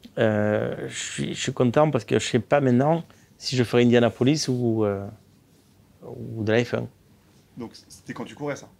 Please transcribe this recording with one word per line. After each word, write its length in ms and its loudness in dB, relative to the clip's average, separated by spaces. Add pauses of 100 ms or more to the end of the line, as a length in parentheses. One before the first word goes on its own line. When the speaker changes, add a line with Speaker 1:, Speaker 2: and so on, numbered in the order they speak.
(180)
Speaker 1:
euh, 680 0
je 80 -12
suis, 380 -6
je 80 -8
suis 100 -4
content 400 2
parce 140 -2
que 120 0
je 80 0
sais 140 0
pas 220 0
maintenant 420 2 (340)
si 200 -6
je 80 2
ferai 180 4
Indianapolis 640 4
ou, 380 0
euh, 200 -2 (1000)
ou 400 -10
de 80 0
la 100 4
F 120 -4
un. » 120 -4 (720)
Speaker 2:
Donc 160 -12
c'était 400 -18
quand 100 -10
tu 120 -14
courais, 200 -8
ça ? 140 -18 (100)